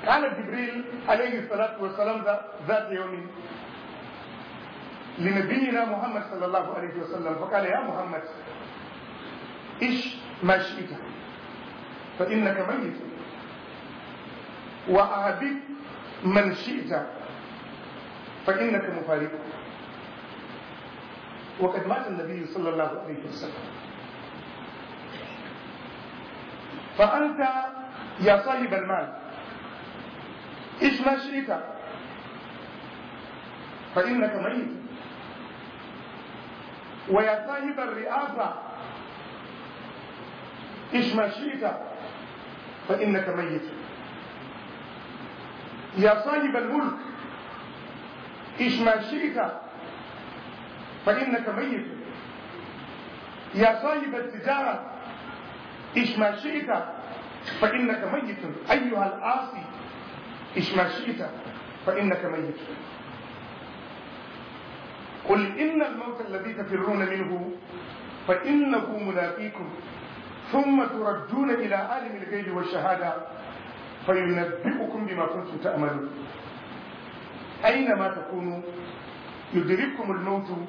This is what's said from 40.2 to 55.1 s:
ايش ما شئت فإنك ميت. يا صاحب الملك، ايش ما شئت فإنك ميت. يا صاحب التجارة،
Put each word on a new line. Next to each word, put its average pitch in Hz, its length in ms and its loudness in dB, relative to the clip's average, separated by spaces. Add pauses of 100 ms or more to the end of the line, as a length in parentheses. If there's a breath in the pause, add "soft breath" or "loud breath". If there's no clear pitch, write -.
ايش 233 200 6
ما 214 160 6
شئت 262 400 0 (1160)
فإنك 190 400 4
ميت. 165 340 0 (2250)
يا 214 280 10
صاحب 285 320 4
الملك، 277 420 2 (1600)
ايش 247 200 4
ما 226 220 8
شئت 262 500 2 (1500)
فإنك 233 420 4
ميت. 226 380 0 (1700)
يا 220 280 8
صاحب 277 320 2
التجارة، 240 760 0 (1080)